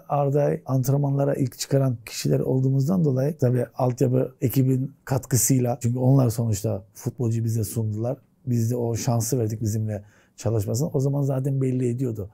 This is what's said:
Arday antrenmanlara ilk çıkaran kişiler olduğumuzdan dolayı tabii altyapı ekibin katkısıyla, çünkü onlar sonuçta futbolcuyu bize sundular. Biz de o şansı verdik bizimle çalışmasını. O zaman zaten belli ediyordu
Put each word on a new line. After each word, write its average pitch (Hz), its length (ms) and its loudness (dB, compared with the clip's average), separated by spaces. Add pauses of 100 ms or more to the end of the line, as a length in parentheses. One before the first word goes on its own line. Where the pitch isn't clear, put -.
Arday 143 580 0
antrenmanlara 139 680 0
ilk 143 240 -2
çıkaran 135 380 0 (100)
kişiler 143 340 -2
olduğumuzdan 135 640 2
dolayı 139 340 0
tabii 123 280 2 (100)
altyapı 127 640 0
ekibin 131 520 0 (120)
katkısıyla, 127 760 0
çünkü 120 160 0
onlar 127 320 6
sonuçta 110 540 -2 (100)
futbolcuyu 117 500 -2
bize 113 200 0
sundular. 110 520 -4 (300)
Biz 117 240 0
de 123 60 -2
o 117 200 -2
şansı 117 420 0
verdik 110 240 -2
bizimle 107 400 -4 (340)
çalışmasını. 113 560 -2
O 143 80 0
zaman 139 220 0
zaten 135 400 -2
belli 127 260 0
ediyordu 117 460 -4